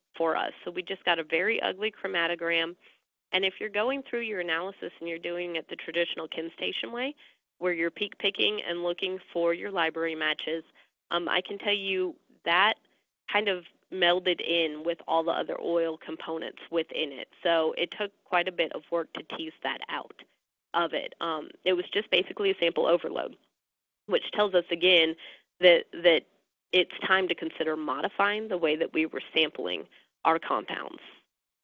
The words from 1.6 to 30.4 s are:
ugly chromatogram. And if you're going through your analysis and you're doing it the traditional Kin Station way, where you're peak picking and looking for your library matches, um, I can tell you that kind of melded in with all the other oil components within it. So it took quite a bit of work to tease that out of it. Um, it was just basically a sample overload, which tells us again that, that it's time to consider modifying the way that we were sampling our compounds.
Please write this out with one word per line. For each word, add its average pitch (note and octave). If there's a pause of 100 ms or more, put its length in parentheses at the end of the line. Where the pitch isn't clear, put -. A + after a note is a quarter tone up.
ugly G3
chromatogram. E3+ (580)
And F#3
if F#3+
you're G#3+
going A#3
through A#3+
your G#3+
analysis F3
and E3+
you're E3
doing F3
it D#3+
the E3+
traditional E3+
Kin E3
Station F3+
way, B3+ (440)
where F3+
you're E3
peak -
picking G#3
and E3+
looking F#3 (140)
for E3+
your F#3+
library E3
matches, D#3 (460)
um, F3
I -
can -
tell G#3
you F#3+ (300)
that F#3 (580)
kind G#3
of F3+ (280)
melded F3+
in D#3
with E3+
all E3
the E3
other D3+
oil E3
components - (120)
within D#3+
it. C3 (140)
So E3
it E3+
took G#3 (140)
quite F3
a F#3
bit E3+
of D#3
work E3
to -
tease D#3+ (100)
that C3+ (100)
out - (520)
of E3
it. -
Um, D#3+ (160)
it F#3
was F3+
just G#3
basically F#3+
a F#3
sample D#3+
overload, - (680)
which F3+
tells G#3
us F3
again E3+ (440)
that, F3 (180)
that E3 (500)
it's F3+ (140)
time F#3+
to E3+
consider D#3+
modifying G3
the F#3+
way D#3
that D#3
we D#3+
were - (120)
sampling F2+ (400)
our D#3+
compounds. - (640)